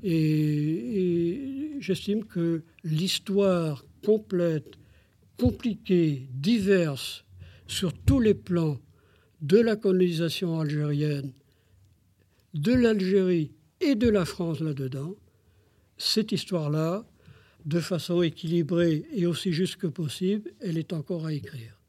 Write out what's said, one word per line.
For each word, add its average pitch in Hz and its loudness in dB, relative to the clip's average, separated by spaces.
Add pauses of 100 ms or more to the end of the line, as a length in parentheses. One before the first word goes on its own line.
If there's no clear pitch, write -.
Et, 185 0
et 170 0
j'estime 202 -2
que 165 -2 (200)
l'histoire 175 0 (180)
complète, 180 0 (640)
compliquée, 175 0
diverse, 180 0 (420)
sur - -4
tous - 2
les 214 6
plans, 160 0 (640)
de 156 4
la 226 6
colonisation 175 0
algérienne, 147 -2 (1200)
de 160 0
l'Algérie 190 4 (300)
et 285 4
de 226 2
la 202 4
France 165 -6
là-dedans, 139 -6 (800)
cette - 0
histoire-là, 165 -2 (600)
de 165 0
façon 170 -2
équilibrée 170 0
et 185 0
aussi 175 -2
juste 170 -2
que 185 -4
possible, 185 -4
elle 180 -4
est 160 -6
encore 160 -6
à 156 -4
écrire. 117 -10